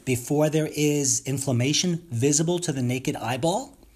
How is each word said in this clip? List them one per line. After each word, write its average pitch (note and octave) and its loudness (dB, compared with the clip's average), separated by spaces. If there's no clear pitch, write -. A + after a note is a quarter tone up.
before D3 0
there D#3 0
is D3 2
inflammation C3+ 0
visible C#3+ 2
to E3 -4
the C3 -2
naked B2+ -2
eyeball, E3 -2